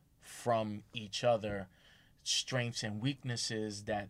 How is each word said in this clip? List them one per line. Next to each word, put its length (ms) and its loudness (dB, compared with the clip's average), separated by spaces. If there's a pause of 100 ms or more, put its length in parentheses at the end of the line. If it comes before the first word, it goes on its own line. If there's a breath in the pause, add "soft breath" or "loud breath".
(220)
from 600 0 (100)
each 300 -6
other 440 4 (560)
strengths 600 0
and 180 -2
weaknesses 840 -2
that 260 -2